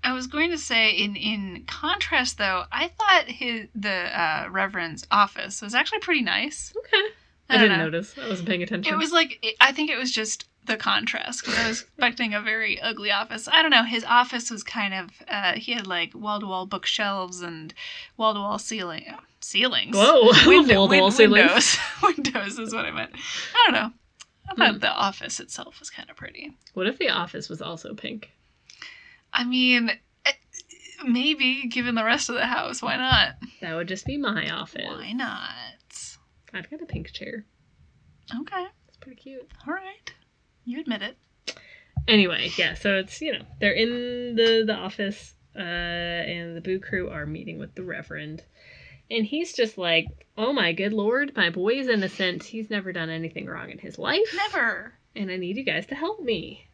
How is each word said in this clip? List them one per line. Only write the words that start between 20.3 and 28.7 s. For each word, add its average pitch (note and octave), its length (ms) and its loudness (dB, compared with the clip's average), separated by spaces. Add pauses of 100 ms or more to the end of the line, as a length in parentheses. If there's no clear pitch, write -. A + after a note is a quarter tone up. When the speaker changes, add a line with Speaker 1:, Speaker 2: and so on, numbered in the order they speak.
Speaker 2:
<laughs> - 80 10
Speaker 1:
Window-, D#4 320 10
Speaker 2:
Wall-to-wall G3 100 6 (200)
Speaker 1:
win-, G3+ 40 4
Speaker 2:
ceilings. G#3 300 10
Speaker 1:
windows. F3+ 360 6 (120)
<laughs> - 120 -6
Windows B3 560 0
is A3 160 -8
what A3+ 100 -4
I D#2 80 -6
meant. - 180 -6 (440)
I A#4+ 160 8
don't C4 40 2
know. A3 180 0 (560)
I F#4+ 60 -10
thought C4 200 6
Speaker 2:
Hmm. - 60 -10
Speaker 1:
the - 120 0
office - 480 -4
itself - 400 -14
was - 100 -16
kinda - 240 -18
pretty. - 380 -16 (220)
Speaker 2:
What F#3+ 120 -2
if C4 120 -4
the D4 120 -2
office F3 380 -4
was E3 140 -12
also E3 320 -12
pink? - 360 -12 (1040)